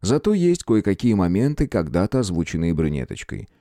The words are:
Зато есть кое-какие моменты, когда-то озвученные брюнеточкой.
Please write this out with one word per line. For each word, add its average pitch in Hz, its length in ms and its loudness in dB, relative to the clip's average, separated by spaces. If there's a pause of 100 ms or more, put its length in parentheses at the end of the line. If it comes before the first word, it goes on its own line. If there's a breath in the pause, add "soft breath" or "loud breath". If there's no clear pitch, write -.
Зато 151 320 2
есть 175 300 2
кое-какие 107 500 2
моменты, 104 540 2
когда-то 87 520 0
озвученные 85 540 -2
брюнеточкой. 73 760 -4 (140)